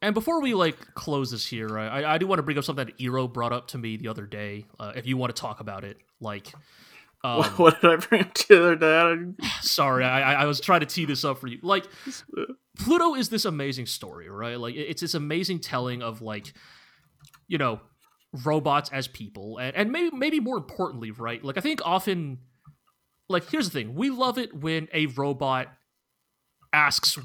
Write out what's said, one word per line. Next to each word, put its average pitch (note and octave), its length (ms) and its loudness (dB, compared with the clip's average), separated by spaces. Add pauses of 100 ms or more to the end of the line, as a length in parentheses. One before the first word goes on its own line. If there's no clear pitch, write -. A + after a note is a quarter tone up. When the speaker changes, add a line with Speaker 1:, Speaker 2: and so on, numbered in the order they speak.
Speaker 1:
and G#3 120 0
before D#4 280 0
we, B3+ 120 0
like, F3 240 2 (180)
close C#3 360 -2
this A2+ 140 -6
here, A2 340 -6
I, A2+ 220 -4
I, D3+ 140 2
I - 20 2
do F#3+ 100 0
wanna F3+ 160 2
bring C#3+ 140 -2
up C#3 80 -2
something C3+ 220 -4
that - 140 -16
Iro B2+ 260 -2
brought A#2+ 260 -4
up B2 160 -6
to - 80 -10
me A2+ 200 -6
the A2+ 120 -10
other G#2+ 160 -10
day, G#2 400 -10 (140)
uh, A2+ 160 -12
if A#2+ 120 -10
you C3 80 0
wanna B2 180 -2
talk A2 260 -8
about G2+ 240 -12
it, G2+ 140 -14 (220)
like, G#2 380 -10
Speaker 2:
<laughs> - 640 -20
What, B2+ 240 2
Speaker 1:
um, - 100 -6
Speaker 2:
what E3 240 10
did F3 80 8
I E3 60 8
bring F#3 260 2
up - 140 -2
to - 140 -2
the F3+ 120 12
other E3+ 140 6
day? D#3+ 240 4
I E3+ 100 6
didn't F3 300 -4 (120)
Speaker 1:
<sighs> - 100 -8
Sorry, C3 420 2
I, C3+ 300 4
I, C#3 100 4
I - 20 4
was D3 140 0
trying F3 220 4
to D3+ 40 0
tee E3 200 -4
this C#3+ 200 -2
up C3+ 140 -2
for C3+ 80 -10
you. A#2+ 160 -10
Like, F#3+ 220 2 (520)
Speaker 2:
Uh, - 60 -4 (340)
Speaker 1:
Pluto E4+ 380 4
is B3+ 140 -2
this A3 160 -2
amazing C#3 420 -4
story, E2+ 420 -12
right? A#2 300 -8
Like, A#2+ 160 -8
it, D3 140 -8
it's D#3 120 -8
this E3+ 140 -4
amazing E3 460 -2
telling B2 420 -4
of, A2+ 180 -8
like, G#2+ 320 -10 (960)
you E3+ 100 -2
know, B2 220 0 (640)
robots D3 480 0
as C3+ 160 -6
people, G#2 500 -14
and, B2+ 180 -6
and G#3 160 0
maybe, E4 240 -2
maybe D4+ 260 0
more A#3+ 160 -2
importantly, C3 540 -6
right? A#2 320 -8
Like, C3+ 140 -6
I F#3 40 -2
think D4+ 240 -2
often, E3+ 540 -2 (920)
like, F3+ 200 0
here's D4+ 200 0
the - 20 -6
thing. A#2+ 240 -6
We B3 140 0
love B3+ 280 0
it A#3+ 160 -4
when D#3 400 -4
a D#3 140 2
robot C3 600 -2 (1040)
asks, D3 520 2